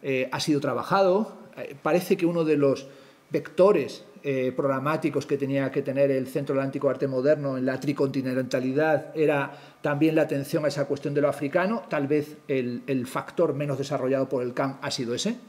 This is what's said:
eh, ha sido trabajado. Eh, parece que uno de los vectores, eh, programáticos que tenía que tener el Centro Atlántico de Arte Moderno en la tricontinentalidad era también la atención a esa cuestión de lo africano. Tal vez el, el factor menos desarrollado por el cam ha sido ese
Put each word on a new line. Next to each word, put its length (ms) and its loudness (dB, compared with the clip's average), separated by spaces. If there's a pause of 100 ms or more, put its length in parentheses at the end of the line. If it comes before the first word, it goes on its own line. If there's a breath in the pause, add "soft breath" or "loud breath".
eh, 280 -2
ha 80 -4
sido 220 2
trabajado. 720 2 (220)
Eh, 240 -12
parece 340 2
que 120 0
uno 160 2
de 140 4
los 300 2 (440 loud breath)
vectores, 720 4 (240)
eh, 280 0
programáticos 720 0
que 100 -2
tenía 340 0
que 120 -2
tener 260 2
el 160 2
Centro 300 -2
Atlántico 320 0
de 60 2
Arte 140 -2
Moderno 520 0
en 80 -2
la 120 -2
tricontinentalidad 1400 0
era 360 2 (320 loud breath)
también 320 2
la 80 4
atención 420 -2
a 40 4
esa 160 -2
cuestión 280 -4
de 80 2
lo 80 4
africano. 580 -2
Tal 200 -2
vez 300 0 (100)
el, 400 -2
el 180 -2
factor 480 -2
menos 240 -4
desarrollado 500 0
por 140 -2
el 140 -4
cam 260 -4
ha 80 -4
sido 240 -4
ese 240 -2 (120)